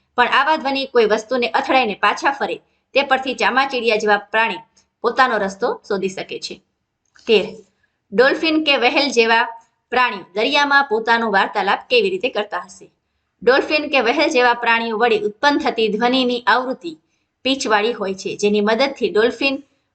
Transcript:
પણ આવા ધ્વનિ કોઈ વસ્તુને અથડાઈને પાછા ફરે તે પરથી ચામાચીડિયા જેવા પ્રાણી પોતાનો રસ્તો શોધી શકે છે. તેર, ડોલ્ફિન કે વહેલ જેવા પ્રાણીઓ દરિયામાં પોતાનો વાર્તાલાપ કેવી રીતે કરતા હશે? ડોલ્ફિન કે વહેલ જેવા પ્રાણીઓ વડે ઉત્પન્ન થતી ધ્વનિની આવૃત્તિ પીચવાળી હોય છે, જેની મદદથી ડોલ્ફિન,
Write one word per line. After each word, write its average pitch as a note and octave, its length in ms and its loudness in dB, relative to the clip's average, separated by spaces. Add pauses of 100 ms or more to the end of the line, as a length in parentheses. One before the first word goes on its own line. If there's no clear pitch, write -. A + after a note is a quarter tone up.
(160)
પણ A#3+ 120 2
આવા C4+ 280 2
ધ્વનિ C4+ 300 -4
કોઈ A#3+ 200 2
વસ્તુને A3+ 420 -2
અથડાઈને B3+ 460 0
પાછા A#3 380 0
ફરે G3 240 -4 (380)
તે C4+ 100 2
પરથી C#4 300 0
ચામાચીડિયા A#3 640 0
જેવા G#3 220 2
પ્રાણી G#3+ 380 -2 (460)
પોતાનો A#3+ 360 2
રસ્તો G3 500 -4
શોધી F#3+ 220 -2
શકે E3+ 300 -10
છે. - 220 -14 (640)
તેર, G3+ 180 4 (640)
ડોલ્ફિન D#4 520 2
કે C#4+ 140 2
વહેલ C4+ 340 0
જેવા A#3 360 2 (420)
પ્રાણીઓ A#3 360 -2 (100)
દરિયામાં C#4 540 2
પોતાનો A3+ 420 0
વાર્તાલાપ G3 480 0 (100)
કેવી A3 200 2
રીતે F#3 200 -4
કરતા G3+ 300 -6
હશે? - 320 -20 (520)
ડોલ્ફિન D4 460 2
કે C#4+ 100 0
વહેલ C#4 300 2
જેવા B3 240 4
પ્રાણીઓ A#3 440 -2
વડે A3 220 2
ઉત્પન્ન C#4+ 380 0
થતી A3+ 300 -2
ધ્વનિની B3 540 0
આવૃત્તિ A3+ 560 -2 (460)
પીચવાળી A#3+ 500 0
હોય G3 200 -6
છે, F#3+ 220 -10
જેની G#3 260 2
મદદથી A3+ 480 0
ડોલ્ફિન, B3 540 0 (320)